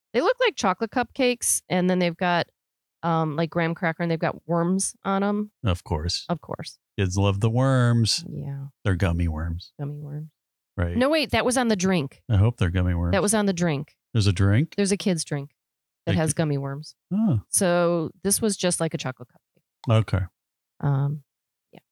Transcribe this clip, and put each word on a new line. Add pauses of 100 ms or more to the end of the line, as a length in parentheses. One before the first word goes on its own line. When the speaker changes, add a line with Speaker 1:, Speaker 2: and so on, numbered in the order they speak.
(140)
Speaker 1:
They
look
like
chocolate
cupcakes,
and
then
they've
got, (560)
um,
like,
graham
cracker,
and
they've
got
worms (100)
on
'em. (120)
Speaker 2:
Of
course.
Speaker 1:
Of
course. (180)
Speaker 2:
Kids
love
the
worms.
Speaker 1:
Yeah. (180)
Speaker 2:
They're
gummy
worms.
Speaker 1:
Gummy
worms. (460)
Speaker 2:
Right.
Speaker 1:
No,
wait,
that
was
on
the
drink.
Speaker 2:
I
hope
they're
gummy
worms.
Speaker 1:
That
was
on
the
drink. (180)
Speaker 2:
There's
a
drink?
Speaker 1:
There's
a
kid's
drink (500)
that
Speaker 2:
Like
Speaker 1:
has
gummy
worms. (180)
Speaker 2:
Oh.
Speaker 1:
So (140)
this
was
just
like
a
chocolate
cupcake.
Speaker 2:
Okay. (560)
Speaker 1:
Um, (480)
yeah. (120)